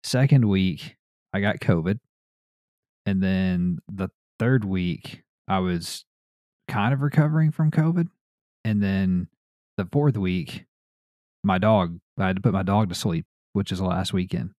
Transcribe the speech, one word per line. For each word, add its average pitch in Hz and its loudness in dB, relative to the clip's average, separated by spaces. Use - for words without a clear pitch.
Second 131 4
week, 95 0
I 98 -2
got 101 -2
covid. 90 0
And 95 0
then 92 0
the 95 -6
third 117 2
week, 92 -4
I 95 0
was 90 -4
kind 110 0
of 135 -4
recovering 151 2
from 156 0
covid. 170 0
And 107 0
then 95 0
the 92 -4
fourth 143 2
week, 92 -4
my 95 2
dog, 92 2
I 95 0
had 92 0
to 98 -8
put 113 2
my 95 0
dog 98 2
to 85 -6
sleep, 82 -4
which 98 -2
is 92 -6
last 92 -2
weekend. 92 -4